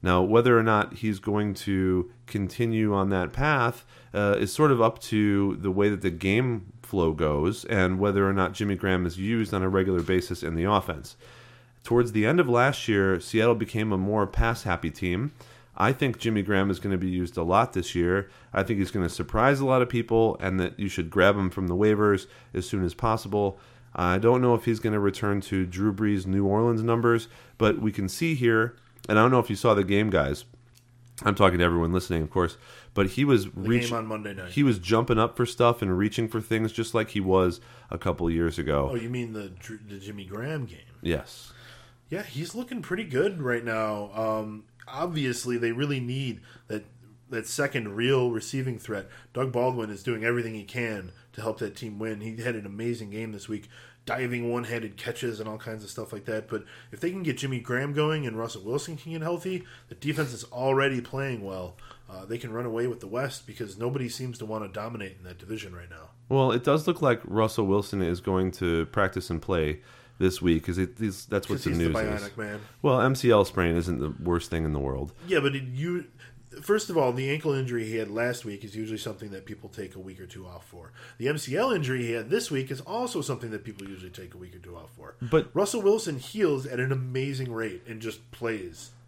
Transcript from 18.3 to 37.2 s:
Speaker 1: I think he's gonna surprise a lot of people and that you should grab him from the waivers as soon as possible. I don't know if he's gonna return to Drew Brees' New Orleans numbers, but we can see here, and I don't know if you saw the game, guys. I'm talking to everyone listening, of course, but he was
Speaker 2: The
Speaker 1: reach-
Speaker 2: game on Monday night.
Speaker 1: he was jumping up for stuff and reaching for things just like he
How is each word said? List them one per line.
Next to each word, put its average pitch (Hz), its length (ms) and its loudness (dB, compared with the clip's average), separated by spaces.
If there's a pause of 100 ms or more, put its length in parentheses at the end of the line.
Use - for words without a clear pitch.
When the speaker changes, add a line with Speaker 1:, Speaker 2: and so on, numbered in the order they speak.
Speaker 1:
I 95 100 2
think 101 160 0
he's 95 120 0
gonna 90 180 0
surprise 123 520 2
a 139 60 0
lot 131 160 4
of 120 60 2
people 113 520 2
and 95 200 0
that - 180 -2
you 101 100 -2
should 87 220 -4
grab 98 260 6
him 95 140 0
from 95 180 -2
the 87 80 0
waivers 104 500 4 (260)
as 90 160 -4
soon 95 160 0
as 85 100 -2
possible. 104 640 0 (360)
I 90 240 2
don't 120 240 6
know 120 120 6
if 113 100 -2
he's 113 160 0
gonna 107 200 0
return 101 420 0
to 95 220 0
Drew 95 280 0
Brees' 101 340 0
New 98 200 2
Orleans 113 360 2
numbers, 117 460 2 (300)
but 107 220 4
we 107 120 0
can 98 160 -4
see 165 260 0
here, 117 420 4 (320)
and 107 100 6
I 110 40 8
don't 123 80 8
know 127 80 6
if 117 100 2
you 104 80 -2
saw 113 160 4
the 101 120 6
game, 101 260 2
guys. 73 340 2 (800)
I'm 104 120 4
talking 92 240 6
to 87 40 6
everyone 85 280 4
listening, 90 300 0
of 76 80 -4
course, 87 280 0 (340)
but 98 180 2
he 135 140 0
was 123 220 6
Speaker 2:
The - 80 -12
Speaker 1:
reach- 117 340 0
Speaker 2:
game 117 100 -2
on 113 80 -6
Monday 107 280 -8
night. 92 160 -10
Speaker 1:
he 131 120 2
was 120 160 4
jumping 110 400 4
up 113 180 2
for 120 100 2
stuff 120 340 2
and 92 160 0
reaching 107 320 0
for 110 120 -2
things 110 320 0
just 113 200 -4
like 110 180 0
he 107 100 -2